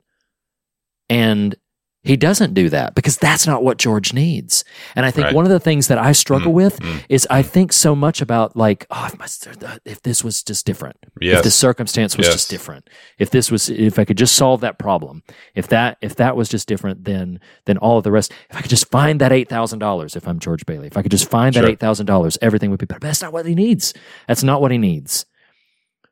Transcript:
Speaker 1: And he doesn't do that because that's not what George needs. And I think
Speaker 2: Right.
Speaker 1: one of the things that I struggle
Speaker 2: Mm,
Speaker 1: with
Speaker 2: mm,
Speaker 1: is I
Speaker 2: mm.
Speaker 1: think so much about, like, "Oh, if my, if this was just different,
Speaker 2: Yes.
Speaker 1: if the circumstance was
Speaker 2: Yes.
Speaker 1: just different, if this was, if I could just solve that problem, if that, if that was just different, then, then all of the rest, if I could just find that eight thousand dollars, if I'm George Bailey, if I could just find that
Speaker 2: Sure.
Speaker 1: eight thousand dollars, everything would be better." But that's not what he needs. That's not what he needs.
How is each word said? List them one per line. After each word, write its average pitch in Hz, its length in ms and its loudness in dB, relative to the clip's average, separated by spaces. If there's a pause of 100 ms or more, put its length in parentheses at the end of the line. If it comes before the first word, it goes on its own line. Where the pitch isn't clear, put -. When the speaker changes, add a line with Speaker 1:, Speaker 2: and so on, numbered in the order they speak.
(1120)
Speaker 1:
And 107 460 0 (460)
he 139 140 2
doesn't 190 380 2
do 185 140 4
that 147 260 -2
because 143 220 0
that's 151 320 0
not 127 160 0
what 127 140 0
George 107 340 0
needs. 135 520 -2 (300)
And 123 100 0
I 131 60 2
think 147 160 0
Speaker 2:
Right. 143 80 0
Speaker 1:
one 156 100 4
of 190 60 4
the 185 80 6
things 151 300 0
that 123 100 2
I 123 140 4
struggle 143 400 2
Speaker 2:
Mm, - 20 4
Speaker 1:
with 190 240 4
Speaker 2:
mm, 80 300 -8
Speaker 1:
is 135 200 2
I 135 140 4
Speaker 2:
mm. 135 40 -6
Speaker 1:
think 180 260 2
so 151 240 4
much 147 240 0
about, 113 360 -2
like, 110 340 2
"Oh, - 220 -8
if - 60 -20
my, - 80 -18 (580)
if - 180 -16
this - 200 -2
was 113 220 -6
just - 220 -8
different, 76 320 -6 (220)
Speaker 2:
Yes. 90 180 4
Speaker 1:
if 85 40 6
the 107 80 2
circumstance 117 640 0
was 87 100 2
Speaker 2:
Yes. 85 80 4
Speaker 1:
just - 160 -4
different, 78 380 -14 (300)
if 101 120 -2
this 127 200 2
was, 110 180 -2
if 107 300 0
I 107 60 2
could 98 140 0
just 123 180 2
solve 131 240 4
that 117 180 -6
problem, 85 460 -4 (320)
if 92 100 -4
that, 113 340 0
if 101 140 -10
that 123 220 0
was 113 120 -2
just - 200 -6
different, 95 380 -6
then, 92 340 -6 (240)
then 98 140 0
all 117 200 4
of 101 60 0
the 104 80 0
rest, 104 200 2 (180)
if - 60 -16
I - 40 -8
could - 100 -8
just 123 180 0
find 147 320 2
that 127 120 4
eight 131 160 2
thousand 113 320 -4
dollars, 92 340 -4
if - 140 -10
I'm 87 100 -4
George 82 260 -6
Bailey, 73 220 -10
if 73 100 -12
I 101 60 -2
could 92 80 -4
just 95 180 0
find 123 280 2
that 120 60 4
Speaker 2:
Sure. 113 80 6
Speaker 1:
eight 107 100 -4
thousand 107 260 -2
dollars, 90 340 0
everything 107 300 0
would 98 80 -2
be 98 80 -8
better." - 140 -12
But 147 80 -8
that's 151 140 -4
not 165 100 -12
what 165 140 -8
he 170 100 -2
needs. 202 360 0 (360)
That's 117 160 -2
not 139 160 2
what 135 100 2
he 123 80 0
needs. 85 480 -2 (840)